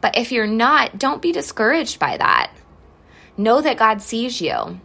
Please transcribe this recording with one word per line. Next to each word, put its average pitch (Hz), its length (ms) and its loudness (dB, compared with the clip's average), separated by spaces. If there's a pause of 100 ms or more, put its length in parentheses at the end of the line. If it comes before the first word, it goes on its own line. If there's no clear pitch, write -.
But 208 160 0
if 233 140 -2
you're 226 140 0
not, 233 540 2
don't 277 220 -2
be 339 100 0
discouraged 285 680 -2
by - 180 -2
that. - 340 2 (840)
Know 226 260 4
that 302 180 0
God 220 220 2
sees 240 380 -4
you 156 460 -4